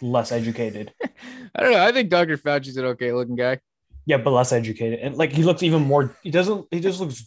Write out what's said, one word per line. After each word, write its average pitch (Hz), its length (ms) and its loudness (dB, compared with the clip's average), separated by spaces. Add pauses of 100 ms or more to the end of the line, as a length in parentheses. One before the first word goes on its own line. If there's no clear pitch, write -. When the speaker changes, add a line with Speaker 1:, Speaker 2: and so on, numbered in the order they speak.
Speaker 1:
less 120 320 0
educated. 113 640 -6
Speaker 2:
<laughs> - 60 -10 (520)
I - 60 -2
don't 254 100 4
know. 202 100 6
I 214 120 4
think 247 160 0
Doctor 170 260 2
Fauci's 139 400 -2
an 131 100 -4
okay 123 280 -2
looking 123 240 -2
guy. 127 240 0 (440)
Speaker 1:
Yeah, 147 120 2
but 131 140 2
less 123 200 4
educated. 113 480 -2
And, 131 160 -8
like, 143 160 0
he 156 120 2
looks 175 200 2
even 160 200 2
more, 139 380 2
he 175 100 -10
doesn't, 185 380 0
he 170 120 -4
just 185 180 -2
looks 123 280 -8